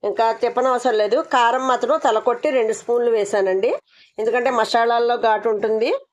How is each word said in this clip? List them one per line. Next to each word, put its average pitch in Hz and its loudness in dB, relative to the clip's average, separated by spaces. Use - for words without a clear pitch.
ఇంకా 220 0
తిప్పనవసరం 247 0
లేదు. 208 2
కారం 254 2
మాత్రం 254 0
తలకొట్టి 240 0
రెండు 226 0
స్పూన్లు 240 -2
వేసానండి, 202 0
ఎందుకంటే 233 0
మసాలాల్లో 233 0
ఘాటు 220 0
ఉంటుంది 220 0